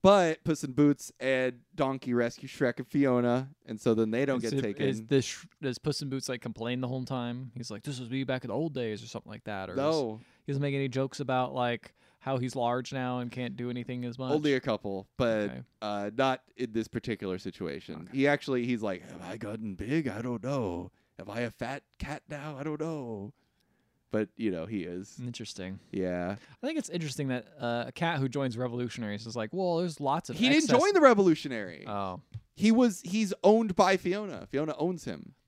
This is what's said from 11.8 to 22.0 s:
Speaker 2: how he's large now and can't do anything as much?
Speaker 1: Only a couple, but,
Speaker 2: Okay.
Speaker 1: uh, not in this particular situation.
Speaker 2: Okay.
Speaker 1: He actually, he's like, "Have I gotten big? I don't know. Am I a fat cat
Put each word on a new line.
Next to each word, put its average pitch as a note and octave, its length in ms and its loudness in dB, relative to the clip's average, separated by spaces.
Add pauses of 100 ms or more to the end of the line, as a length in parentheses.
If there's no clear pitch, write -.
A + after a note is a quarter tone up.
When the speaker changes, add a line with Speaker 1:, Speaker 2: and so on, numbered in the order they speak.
Speaker 2:
how C3+ 180 -2
he's B2 180 -2
large B2 380 0
now B2+ 240 -2
and B2 120 -6
can't B2 280 -6
do B2 100 -4
anything B2 380 -6
as A#2+ 120 -8
much? C3 140 -2
Speaker 1:
Only D3 220 4
a B2+ 60 2
couple, G2+ 460 -4 (120)
but, B2 80 2 (240)
Speaker 2:
Okay. B1+ 120 -12 (200)
Speaker 1:
uh, G#2 340 -4
not C3 280 2 (120)
in A#2 160 -4
this A2+ 160 -2
particular G2+ 480 -4
situation. E2+ 720 -8
Speaker 2:
Okay. A#2+ 80 -8
Speaker 1:
He C3+ 100 4
actually, C#3 380 0
he's A#2+ 160 0
like, F#2+ 220 -4
"Have - 200 -14
I F2+ 140 -10
gotten A2 380 -8
big? C3 340 -2
I G#2+ 140 -6
don't A#2+ 200 -4
know. G2+ 500 -4 (260)
Am F#2+ 100 -12
I G#2+ 120 -6
a A#2+ 100 -4
fat C3+ 320 -8 (160)
cat - 280 -8